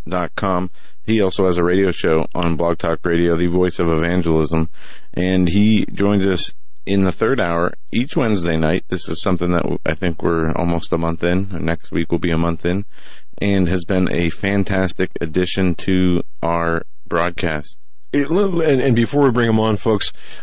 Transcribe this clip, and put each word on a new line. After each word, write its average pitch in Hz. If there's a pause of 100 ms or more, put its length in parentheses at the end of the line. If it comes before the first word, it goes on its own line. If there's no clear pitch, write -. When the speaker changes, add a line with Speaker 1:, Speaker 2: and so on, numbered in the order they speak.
Speaker 1:
dot 87
com. 92 (320)
He 110
also 95
has 90
a 85
radio 92
show 80 (100)
on 85
Blog 85
Talk 82
Radio, 85
The 85
Voice 90
of 87
Evangelism, 80 (420)
and 92
he 104
joins 101
us 92 (320)
in 98
the 92
third 117
hour 85 (160)
each 123
Wednesday 98
night. 80
This -
is 82
something 90
that 87
w-, 80
I 80
think 87
we're 82
almost 85
a 85
month 82
in, 90
or 85
next 82
week 85
will 85
be 85
a 82
month 82
in, 92 (540)
and 98
has 90
been 92
a 85
fantastic 95 (100)
addition 90 (120)
to 92 (200)
our 85 (240)
broadcast. 85 (340)
Speaker 2:
It, 143
and, 170
and 127
before 131
we 135
bring 117
him 110
on, 110
folks, 107 (280)